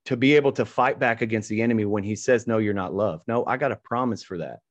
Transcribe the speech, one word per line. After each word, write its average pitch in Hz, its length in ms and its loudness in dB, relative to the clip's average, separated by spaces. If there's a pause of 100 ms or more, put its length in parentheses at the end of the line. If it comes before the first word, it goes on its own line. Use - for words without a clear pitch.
to 131 120 -2
be 135 180 6
able 139 180 4
to 117 120 -2
fight 131 340 0
back 117 220 0
against 110 280 -2
the 110 120 0
enemy 113 240 2
when 101 180 -2
he 104 120 -4
says, 117 320 2
"No, 113 100 0
you're 104 160 0
not 92 200 -4
loved." 95 340 -2
No, 117 180 -2
I 127 120 -2
got 139 140 -2
a 101 60 -6
promise 120 460 -4
for 90 160 -10
that. 65 200 -10 (120)